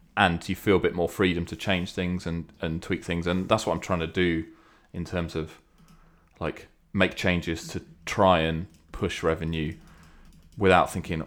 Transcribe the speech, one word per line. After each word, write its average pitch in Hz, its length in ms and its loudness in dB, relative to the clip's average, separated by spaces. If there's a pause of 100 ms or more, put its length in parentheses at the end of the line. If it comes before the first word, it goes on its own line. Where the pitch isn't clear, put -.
(160)
and 90 320 2
you 92 80 -2
feel 98 220 4
a - 20 -2
bit 85 160 0
more 85 140 0
freedom 87 380 2
to 82 100 -10
change 92 340 -2
things 90 340 -4
and, 85 360 -6
and 82 200 -4
tweak 90 220 -4
things, 85 240 -4
and 92 220 0
that's 110 180 0
what 85 60 2
I'm 85 80 -4
trying 90 180 -2
to 80 80 -2
do 82 380 0 (480)
in 87 100 -8
terms 85 320 -4
of, 80 240 -8 (800)
like, - 300 -8 (240)
make 95 220 2
changes 87 520 0
to - 140 -8 (240)
try 92 340 4
and 80 280 0 (260)
push - 300 -4
revenue 80 520 -2 (840)
without 92 320 6
thinking, 82 380 -6